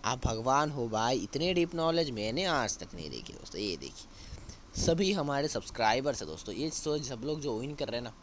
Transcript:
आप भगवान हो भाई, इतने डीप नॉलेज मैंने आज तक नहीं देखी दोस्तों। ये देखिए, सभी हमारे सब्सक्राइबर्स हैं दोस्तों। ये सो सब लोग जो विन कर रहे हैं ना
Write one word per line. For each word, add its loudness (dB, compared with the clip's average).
आप -2
भगवान 4
हो -2
भाई, 4
इतने 0
डीप 4
नॉलेज 4
मैंने 0
आज 2
तक -10
नहीं -8
देखी -10
दोस्तों। -8
ये 0
देखिए, -10
सभी 6
हमारे 2
सब्सक्राइबर्स 2
हैं -6
दोस्तों। -6
ये -2
सो -2
सब -6
लोग -2
जो -2
विन -6
कर -4
रहे -4
हैं -4
ना -10